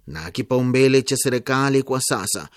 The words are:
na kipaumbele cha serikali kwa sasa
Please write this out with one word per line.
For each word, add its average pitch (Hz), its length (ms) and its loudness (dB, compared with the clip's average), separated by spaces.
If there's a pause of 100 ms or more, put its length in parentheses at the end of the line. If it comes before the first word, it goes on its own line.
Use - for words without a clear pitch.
na 80 240 -12
kipaumbele 131 720 2
cha 131 140 -4
serikali 135 680 0
kwa 131 180 -2
sasa 101 560 -4